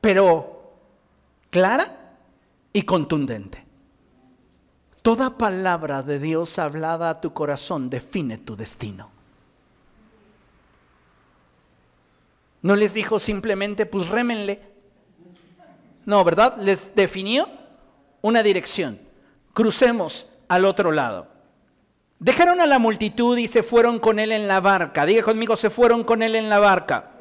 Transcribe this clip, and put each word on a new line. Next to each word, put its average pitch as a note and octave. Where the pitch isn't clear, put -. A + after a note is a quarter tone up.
pero F#3
clara A3
y -
contundente. C#3
Toda A#3
palabra F3+
de C#3+
Dios D#3+
hablada D#3+
a D#3+
tu D3+
corazón C#3+
define B2+
tu G#2+
destino. G2+
No G3
les G#3
dijo G#3+
simplemente, G3+
"Pues F3+
rémenle". G#3+
No, G3+
¿verdad? G3+
Les G3
definió G3+
una A3
dirección. F3+
"Crucemos A3+
al F#3
otro F#3+
lado". A#2
Dejaron F4
a E4
la C4+
multitud A#3
y A#3
se A3+
fueron A#3
con A3
él G#3+
en G#3+
la F#3+
barca. F3
Diga G#3+
conmigo, A3
"Se G#3+
fueron A#3
con A3+
él A3
en A3
la G#3
barca". F#3